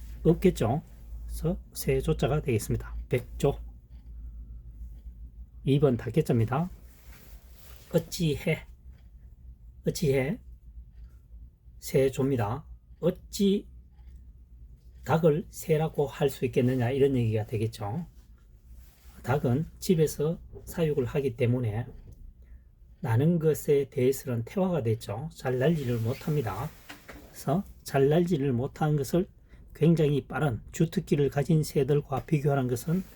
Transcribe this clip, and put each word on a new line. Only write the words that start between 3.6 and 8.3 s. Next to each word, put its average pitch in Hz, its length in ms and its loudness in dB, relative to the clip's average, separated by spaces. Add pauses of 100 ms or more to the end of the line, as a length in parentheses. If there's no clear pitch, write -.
이 135 160 4
번 135 160 4
닭개자입니다. 127 760 0 (1200)
어찌해, 160 720 0 (1200)